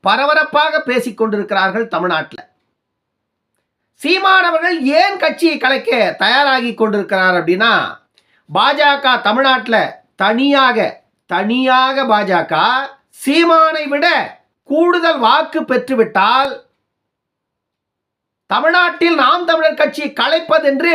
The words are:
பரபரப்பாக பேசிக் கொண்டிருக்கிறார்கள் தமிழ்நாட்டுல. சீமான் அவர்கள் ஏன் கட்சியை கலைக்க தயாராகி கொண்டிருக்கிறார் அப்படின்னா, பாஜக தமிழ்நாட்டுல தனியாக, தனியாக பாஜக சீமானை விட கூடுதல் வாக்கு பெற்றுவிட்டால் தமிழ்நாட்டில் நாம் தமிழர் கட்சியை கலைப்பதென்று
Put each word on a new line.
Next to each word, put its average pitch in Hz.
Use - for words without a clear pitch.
பரபரப்பாக 302
பேசிக் 247
கொண்டிருக்கிறார்கள் 208
தமிழ்நாட்டுல. 165
சீமான் 381
அவர்கள் 339
ஏன் 381
கட்சியை 311
கலைக்க 262
தயாராகி 254
கொண்டிருக்கிறார் 190
அப்படின்னா, 185
பாஜக 277
தமிழ்நாட்டுல 240
தனியாக, 247
தனியாக 254
பாஜக 190
சீமானை 320
விட 285
கூடுதல் 330
வாக்கு 302
பெற்றுவிட்டால் 247
தமிழ்நாட்டில் 339
நாம் 302
தமிழர் 320
கட்சியை 302
கலைப்பதென்று 311